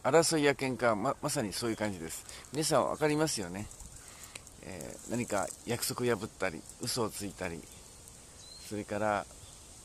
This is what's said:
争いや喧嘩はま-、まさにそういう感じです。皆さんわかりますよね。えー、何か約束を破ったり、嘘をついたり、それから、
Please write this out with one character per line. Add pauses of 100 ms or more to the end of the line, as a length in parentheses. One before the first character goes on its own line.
争
い
や
喧
嘩
は
ま-、
ま
さ
に
そ
う
い
う
感
じ
で
す。 (260)
皆
さ
ん
わ
か
り
ま
す
よ
ね。 (1000)
え (120)
ー、
何
か (200)
約
束
を
破
っ
た
り、 (180)
嘘
を
つ
い
た
り、 (1080)
そ
れ
か
ら、 (580)